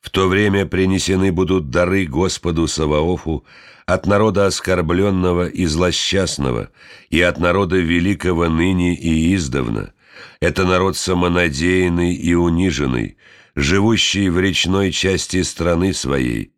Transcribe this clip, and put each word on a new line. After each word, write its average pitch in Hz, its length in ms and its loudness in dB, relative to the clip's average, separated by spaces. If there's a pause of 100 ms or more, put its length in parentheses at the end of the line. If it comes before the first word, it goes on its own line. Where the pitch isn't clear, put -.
В - 100 -16
то 95 160 0
время 98 400 2
принесены 95 640 0
будут 87 400 0
дары 90 340 0
Господу 82 640 -2
Саваофу 78 760 -2 (440)
от 92 180 -2
народа 101 400 2
оскорблённого 90 1000 0
и - 180 -2
злосчастного, 78 1040 -2 (400)
и 80 120 2
от 87 180 0
народа 87 380 2
великого 87 720 0
ныне 87 460 2
и 82 400 0
издавна. 62 600 -4 (440)
Это 87 240 0
народ 92 320 2
самонадеянный 87 1160 0
и 85 220 0
униженный, 76 840 0 (380)
живущий 98 720 0
в 85 100 0
речной 95 520 0
части 92 500 -2
страны 87 500 0
своей 62 680 -4